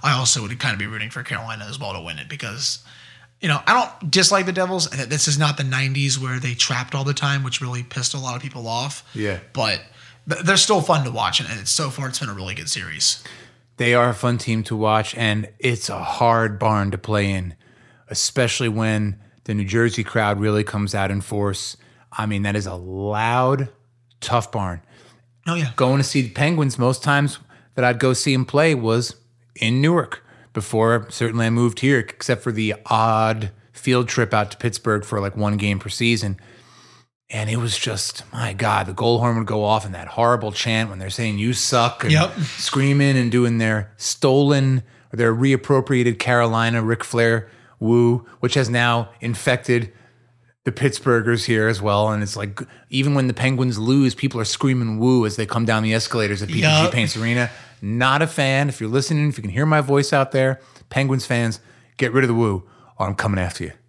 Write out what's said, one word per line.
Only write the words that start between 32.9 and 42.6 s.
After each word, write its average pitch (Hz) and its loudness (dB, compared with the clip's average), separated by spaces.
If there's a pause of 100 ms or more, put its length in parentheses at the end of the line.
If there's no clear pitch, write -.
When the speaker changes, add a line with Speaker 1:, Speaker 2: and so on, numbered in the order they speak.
Speaker 2:
field 123 0
trip 113 0
out 104 2
to - -18
Pittsburgh 110 -2
for, 104 -4
like, 98 -4
one 104 0
game 101 0
per 104 -10
season. 107 0 (920)
And 107 -4
it 113 0
was 117 -2
just, - -6 (100)
my 117 -4
God, 104 0
the 101 -8
goal 113 2
horn 117 2
would 110 -2
go 107 -2
off 104 2
and 98 -10
that 85 -12
horrible 117 2
chant 113 0
when 95 -12
they're 95 -8
saying, 110 -2
"You 113 0
suck," 120 0
and 117 2
Speaker 1:
Yep. 160 2 (180)
Speaker 2:
screaming 139 2